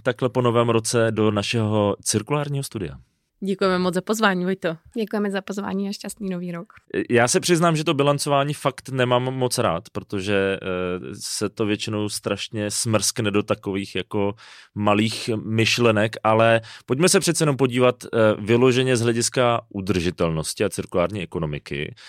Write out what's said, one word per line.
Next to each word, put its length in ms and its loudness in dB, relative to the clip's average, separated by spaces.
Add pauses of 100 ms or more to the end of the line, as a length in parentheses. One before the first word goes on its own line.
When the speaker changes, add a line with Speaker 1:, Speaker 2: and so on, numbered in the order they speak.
Speaker 1:
takhle 260 0
po 120 0
novém 280 4
roce 420 2
do 200 2
našeho 720 0
cirkulárního 600 -2
studia. 300 -8 (460)
Speaker 2:
Děkujeme 400 0
moc 140 0
za 80 -2
pozvání, 440 0
Vojto. 320 -2 (180)
Speaker 3:
Děkujeme 360 -4
za 100 -4
pozvání 480 -6
a 20 -6
šťastný 380 -10
nový 220 -8
rok. 220 -14 (360)
Speaker 1:
Já 180 6
se 120 2
přiznám, 360 4
že 80 -2
to 100 0
bilancování 600 2
fakt 360 -6
nemám 340 2
moc 340 -2
rád, 320 0
protože, 720 -2
eh, 60 -8 (520)
se 300 -6
to 160 -4
většinou 440 -2
strašně 640 -6
smrskne 600 -2
do 120 2
takových 520 -4
jako 380 -2 (420)
malých 540 2 (140)
myšlenek, 800 2
ale 380 4 (240)
pojďme 240 2
se 100 4
přece 220 0
jenom 160 2
podívat, 380 2 (100)
eh, 20 -14 (320)
vyloženě 580 4
z 40 0
hlediska 680 0
udržitelnosti 960 -2
a 60 0
cirkulární 520 -4
ekonomiky. 760 -8 (140)